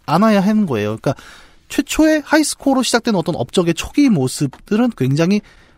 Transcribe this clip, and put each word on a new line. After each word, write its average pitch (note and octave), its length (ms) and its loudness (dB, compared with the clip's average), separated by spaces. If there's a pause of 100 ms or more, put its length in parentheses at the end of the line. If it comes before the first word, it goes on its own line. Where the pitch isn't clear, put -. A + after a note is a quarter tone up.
않아야 G3+ 360 2
하는 G#3+ 240 0
거예요. A2 320 -2
그러니까 C3+ 180 -2 (540)
최초의 D#4 560 0
하이스코어로 C#4 580 0
시작된 A3+ 320 -2
어떤 E3+ 200 -2
업적의 E3+ 400 -2
초기 - 340 0
모습들은 G3 880 -2
굉장히, E3 440 0 (360)